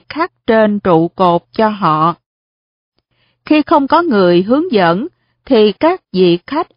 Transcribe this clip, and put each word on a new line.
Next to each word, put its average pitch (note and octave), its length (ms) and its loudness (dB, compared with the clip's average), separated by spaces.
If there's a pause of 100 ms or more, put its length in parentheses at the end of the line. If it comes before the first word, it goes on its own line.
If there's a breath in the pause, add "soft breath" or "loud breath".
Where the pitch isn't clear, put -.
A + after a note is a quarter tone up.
khắc D#4+ 220 -8 (160)
trên G#3+ 320 0
trụ E3+ 280 0
cột F3 340 -2 (100)
cho A3 180 -2
họ. E3+ 460 -2 (1300)
Khi D4+ 160 2
không C#4+ 260 0
có D#4 140 2
người F#3+ 400 2
hướng C#4+ 300 -2
dẫn, G3 360 0 (380)
thì G#3+ 260 2
các E4 300 -2 (120)
vị F3 340 2
khách D4+ 300 -8